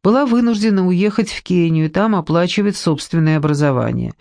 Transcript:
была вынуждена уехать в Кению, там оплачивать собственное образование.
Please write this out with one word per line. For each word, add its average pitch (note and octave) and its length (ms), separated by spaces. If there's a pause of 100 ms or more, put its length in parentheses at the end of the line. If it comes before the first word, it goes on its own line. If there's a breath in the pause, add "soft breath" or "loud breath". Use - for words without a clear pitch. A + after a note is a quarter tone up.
была C4 240
вынуждена A3 580
уехать F#3 460
в - 140
Кению, E3 440
там G3+ 280
оплачивать F3 600
собственное D#3 600
образование. C3 840